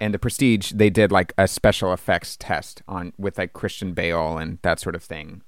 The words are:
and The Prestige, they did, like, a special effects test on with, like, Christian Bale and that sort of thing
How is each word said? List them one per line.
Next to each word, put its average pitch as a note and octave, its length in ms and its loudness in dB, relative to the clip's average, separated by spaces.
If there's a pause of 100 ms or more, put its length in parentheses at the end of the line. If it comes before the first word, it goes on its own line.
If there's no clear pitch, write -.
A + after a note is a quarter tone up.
and G#2+ 120 0
The G2+ 60 -2
Prestige, A#2 540 2
they G#2+ 180 6
did, G2+ 200 4
like, F#2 260 2
a G2 100 6
special - 460 2
effects - 440 -2
test - 500 -6
on F2 300 -8
with, G2 220 -4
like, F2+ 140 -4
Christian F#2+ 400 -6
Bale E2 440 -2
and D#2+ 240 -8
that E2+ 180 0
sort E2+ 160 -6
of E2 80 -10
thing E2 440 -14